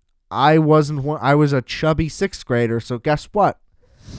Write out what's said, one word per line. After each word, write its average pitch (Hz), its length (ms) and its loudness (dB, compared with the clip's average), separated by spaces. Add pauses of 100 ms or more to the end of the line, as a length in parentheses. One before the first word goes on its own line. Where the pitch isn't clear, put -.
(300)
I 143 280 2
wasn't 151 460 2
one, 151 180 -6
I 135 120 2
was 147 180 2
a 131 100 0
chubby 156 460 -2
sixth - 360 -6
grader, 117 360 -2
so 123 180 -8
guess 151 340 -2
what? 196 260 0 (600)